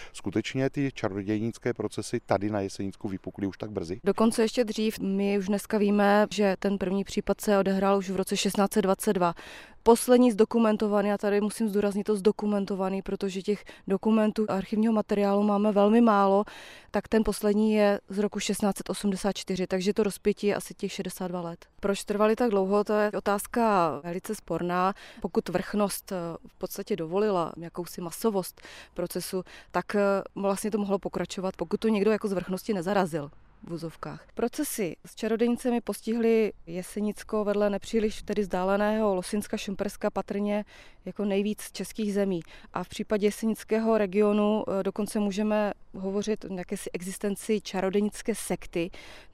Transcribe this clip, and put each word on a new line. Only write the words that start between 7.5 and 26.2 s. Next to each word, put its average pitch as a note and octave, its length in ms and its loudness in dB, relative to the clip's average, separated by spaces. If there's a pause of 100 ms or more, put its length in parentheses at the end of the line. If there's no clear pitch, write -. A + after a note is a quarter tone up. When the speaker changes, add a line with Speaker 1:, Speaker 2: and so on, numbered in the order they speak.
Speaker 2:
odehrál G3 400 2
už F#3+ 120 -4
v F#3 60 -4
roce F#3+ 200 -2
šestnáct G3 380 2
set G#3+ 80 4
dvacet F#3+ 300 2
dva. F3 220 2 (480)
Poslední B3 500 6
zdokumentovaný, G#3+ 800 2
a G3+ 60 0
tady G3+ 220 0
musím G#3+ 280 0
zdůraznit G3+ 360 0
to G#3+ 120 0
zdokumentovaný, G3 840 0
protože F#3+ 400 -6
těch G#3 220 -2 (220)
dokumentů G#3+ 640 2
archivního G#3+ 440 0
materiálu G3+ 500 2
máme G#3 300 2
velmi G#3 280 6
málo, G3+ 440 6 (460)
tak - 180 -2
ten E3 160 4
poslední G#3 480 2
je G#3 360 4
z F#3+ 100 -8
roku G#3 220 -2
šestnáct G3+ 360 0
set - 140 -6
osmdesát G3 420 -2
čtyři, F3+ 340 -4
takže F#3+ 280 0
to A3 80 4
rozpětí G3+ 440 -2
je G3+ 100 2
asi - 180 -8
těch - 180 -6
šedesát F#3 360 -8
dva F3+ 120 -6
let. E3+ 260 -10 (140)
Proč G3 240 -2
trvaly G#3+ 320 4
tak B3 140 2
dlouho, G3+ 340 4
to G#3+ 80 -2
je G#3 180 2
otázka G3+ 800 2 (140)
velice F3+ 300 -6
sporná. F3 600 0 (260)
Pokud G#3+ 280 -2
vrchnost, G3 640 -2
eh, F#3+ 40 -4 (320)